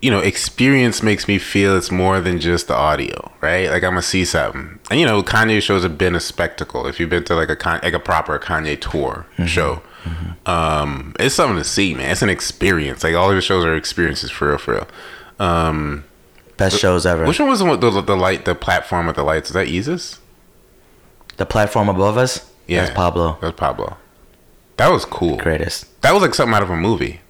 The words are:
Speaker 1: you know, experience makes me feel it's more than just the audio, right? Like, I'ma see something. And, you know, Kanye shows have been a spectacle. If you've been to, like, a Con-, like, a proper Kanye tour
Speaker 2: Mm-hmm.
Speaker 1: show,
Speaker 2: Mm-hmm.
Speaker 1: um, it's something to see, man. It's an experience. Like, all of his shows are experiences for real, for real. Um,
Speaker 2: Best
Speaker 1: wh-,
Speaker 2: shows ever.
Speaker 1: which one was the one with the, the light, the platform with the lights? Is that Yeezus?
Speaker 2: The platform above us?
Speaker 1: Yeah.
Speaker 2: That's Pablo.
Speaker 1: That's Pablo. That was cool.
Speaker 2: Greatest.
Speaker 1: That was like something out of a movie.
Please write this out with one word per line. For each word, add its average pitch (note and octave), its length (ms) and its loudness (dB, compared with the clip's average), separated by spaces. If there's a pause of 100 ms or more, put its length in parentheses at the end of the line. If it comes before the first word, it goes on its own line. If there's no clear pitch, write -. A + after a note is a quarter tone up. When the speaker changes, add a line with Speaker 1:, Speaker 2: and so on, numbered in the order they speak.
Speaker 1:
you C3 80 2
know, G2+ 100 4
experience B2 840 2
makes G#2 240 0
me G2+ 100 2
feel G2 380 2
it's F2+ 160 -2
more F#2 300 2
than F2 180 0
just E2+ 300 0
the B1+ 60 0
audio, C#2+ 540 -2 (120)
right? F2 280 0
Like, F2 140 0
I'ma F#2 160 0
see F#2 240 0
something. C#2+ 560 -4 (100)
And, C#3+ 120 2
you E3+ 40 4
know, G#2+ 160 2
Kanye A2 400 2
shows F#2+ 220 2
have E2 140 -2
been F2+ 180 2
a E2+ 60 -2
spectacle. - 680 -6
If C2+ 140 -8
you've E2 80 -2
been F2 160 0
to, F2 100 0
like, D#2+ 140 0
a D#2 80 -2
Con-, E2 260 -4
like, F2 100 -2
a E2+ 60 -2
proper D#2+ 400 -2
Kanye D#2 400 -4
tour - 540 -4
Speaker 2:
Mm-hmm. F2 140 -2
Speaker 1:
show, D#2+ 340 -2 (240)
Speaker 2:
Mm-hmm. E2 440 -8
Speaker 1:
um, D#2 680 -2
it's B2+ 160 0
something C3 220 2
to D2+ 80 -4
see, F#2+ 280 0
man. C2 180 -4
It's - 100 -2
an A2+ 80 2
experience. E2+ 720 -2
Like, E2 120 2
all F#2 140 4
of G2 60 4
his F#2 80 2
shows F2+ 220 2
are D#2+ 100 2
experiences D#2 560 -2
for - 160 -2
real, D2 100 2
for - 180 -6
real. - 120 -6 (580)
Um, D#2 600 0 (500)
Speaker 2:
Best G2 220 2
Speaker 1:
wh-, - 20 2
Speaker 2:
shows F2+ 260 2
ever. E2 200 2
Speaker 1:
which - 140 2
one C#4+ 100 4
was B3+ 100 2
the G3 60 2
one D3 140 2
with A2+ 140 4
the, G2 80 2
the G2 140 2
light, F#2 300 0
the F2 100 0
platform F2 520 -2
with D#2 100 -2
the D2 60 -2
lights? D#2 260 0
Is C#2+ 60 -12
that F2+ 120 0
Yeezus? A2+ 520 -4 (1160)
Speaker 2:
The - 100 -4
platform G#2 440 2
above G2 280 2
us? - 320 -2 (160)
Speaker 1:
Yeah. F2 200 0
Speaker 2:
That's - 100 -4
Pablo. E2+ 460 0
Speaker 1:
That's E2 180 -6
Pablo. - 380 -4 (840)
That D3 120 6
was D#3+ 140 0
cool. - 320 -2
Speaker 2:
Greatest. - 480 -2 (160)
Speaker 1:
That C#3+ 120 6
was G3+ 100 4
like F3 100 2
something A#2+ 220 2
out G2+ 80 4
of F#2 80 -2
a F2+ 60 -2
movie. F2 520 0